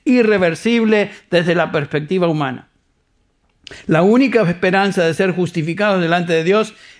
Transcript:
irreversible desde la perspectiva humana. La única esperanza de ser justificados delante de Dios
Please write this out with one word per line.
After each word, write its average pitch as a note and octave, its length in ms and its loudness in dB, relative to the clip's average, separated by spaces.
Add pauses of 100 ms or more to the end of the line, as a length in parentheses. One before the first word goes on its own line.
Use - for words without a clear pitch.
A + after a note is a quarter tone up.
irreversible G#3+ 1040 2 (200)
desde F3 240 0
la E3+ 180 -2
perspectiva D#3 560 -2
humana. C#3+ 400 -6 (1200)
La E3 160 2
única A3+ 400 4
esperanza F#3 640 0
de D#3+ 80 0
ser F#3+ 180 0
justificados F3 680 -2
delante E3+ 320 0
de D#3+ 100 0
Dios G#3+ 300 0 (260)